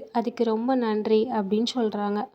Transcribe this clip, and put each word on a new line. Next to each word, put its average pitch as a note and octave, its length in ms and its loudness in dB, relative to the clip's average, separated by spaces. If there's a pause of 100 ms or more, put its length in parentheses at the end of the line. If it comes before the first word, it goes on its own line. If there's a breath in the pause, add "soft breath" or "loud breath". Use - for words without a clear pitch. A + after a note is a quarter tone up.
(120)
அதுக்கு A#3+ 320 -2
ரொம்ப A3+ 300 0
நன்றி" A3 460 2 (120)
அப்படின்னு G#3+ 400 0
சொல்றாங்க. G#3 460 -2 (160)